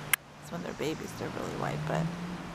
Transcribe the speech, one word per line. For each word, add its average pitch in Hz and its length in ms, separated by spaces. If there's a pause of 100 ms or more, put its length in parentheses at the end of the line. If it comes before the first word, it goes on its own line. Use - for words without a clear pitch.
(440)
So - 80
when 170 100
they're - 120
babies, - 440
they're - 100
really - 300
white, - 200 (100)
but - 140 (520)